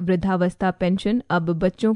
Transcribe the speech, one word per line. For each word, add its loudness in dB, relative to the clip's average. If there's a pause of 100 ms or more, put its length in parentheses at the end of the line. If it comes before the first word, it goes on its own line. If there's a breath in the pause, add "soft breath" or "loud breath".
वृद्धावस्था 0
पेंशन -2
अब 0
बच्चों 0